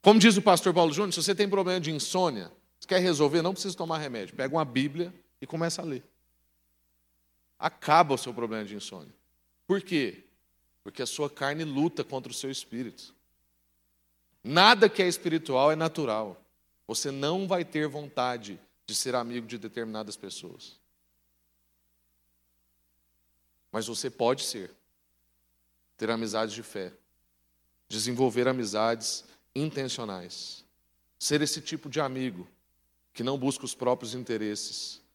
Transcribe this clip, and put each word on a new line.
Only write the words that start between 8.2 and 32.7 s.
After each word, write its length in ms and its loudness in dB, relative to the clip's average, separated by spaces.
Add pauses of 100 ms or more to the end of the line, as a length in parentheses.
problema 320 -4
de 120 -12
insônia. 360 -14 (540)
Por 160 0
quê? 400 -2 (640)
Porque 180 -10
a 40 -2
sua 220 -4
carne 360 -4
luta 400 0
contra 260 -8
o 40 -12
seu 160 -6
espírito. 640 -10 (1300)
Nada 440 8
que 140 0
é 60 4
espiritual 640 2
é 40 0
natural. 640 -2 (460)
Você 240 -4
não 380 -2
vai 160 0
ter 240 -2
vontade 720 -4 (280)
de 80 -8
ser 220 -2
amigo 320 -4
de 100 -10
determinadas 580 -8
pessoas. 600 -16 (3000)
Mas 180 -4
você 200 -6
pode 360 0
ser. 260 -8 (1300)
Ter 100 -2
amizades 460 -2
de 80 -10
fé. 300 -10 (960)
Desenvolver 600 0
amizades 760 -2 (300)
intencionais. 1120 -8 (540)
Ser 240 2
esse 180 -2
tipo 300 -10
de 100 -2
amigo 480 -4 (640)